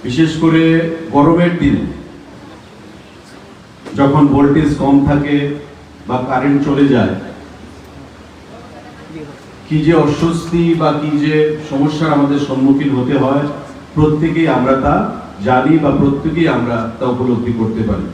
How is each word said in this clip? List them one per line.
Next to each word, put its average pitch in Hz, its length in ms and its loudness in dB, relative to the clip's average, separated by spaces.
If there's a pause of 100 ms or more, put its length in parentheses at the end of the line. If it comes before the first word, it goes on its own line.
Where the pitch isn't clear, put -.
বিশেষ 151 260 0 (120)
করে 160 200 4 (520)
গরমের 170 380 4 (100)
দিনে 117 220 2 (2250)
যখন 143 240 4 (100)
ভোল্টেজ 143 380 4 (100)
কম 139 140 2 (140)
থাকে 143 280 0 (720)
বা 123 80 -4 (120)
কারেন্ট 139 380 0
চলে 139 180 2 (100)
যায়, 101 200 2 (2500)
কি 156 100 -2 (100)
যে 165 60 4 (120)
অস্বস্তি 170 600 0 (160)
বা 156 100 2 (100)
কি 151 100 -4 (140)
যে 156 100 0 (360)
সমস্যার 151 460 0
আমাদের 143 320 2
সম্মুখীন 135 500 2
হতে 127 240 -2
হয়, 143 220 0 (520)
প্রত্যেকেই 151 640 2
আমরা 131 180 2 (100)
তা 143 80 2 (540)
জানি 139 260 2 (100)
বা 139 60 2 (100)
প্রত্যেকেই 156 560 0
আমরা 117 200 -2 (220)
তা 131 60 -4 (100)
উপলব্ধি 120 460 -2
করতে 110 280 -2
পারি। 92 260 -4